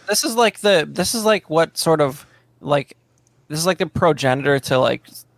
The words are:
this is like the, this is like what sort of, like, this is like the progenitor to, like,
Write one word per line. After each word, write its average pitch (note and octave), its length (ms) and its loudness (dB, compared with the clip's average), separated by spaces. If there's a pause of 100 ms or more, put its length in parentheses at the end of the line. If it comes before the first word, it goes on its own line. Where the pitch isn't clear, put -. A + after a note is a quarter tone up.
this - 160 0
is A#3+ 100 -4
like A3+ 260 0
the, E3+ 300 2
this F3 240 -4
is A3 100 -4
like G#3+ 260 0
what D#3 260 0
sort D#3+ 240 2
of, C#3 260 -2 (340)
like, C#3+ 360 -4 (520)
this D3+ 100 -8
is E3 80 -2
like F3+ 120 0
the F#3 80 -2
progenitor C#3 720 0
to, C3 200 -2
like, B2+ 280 -2 (320)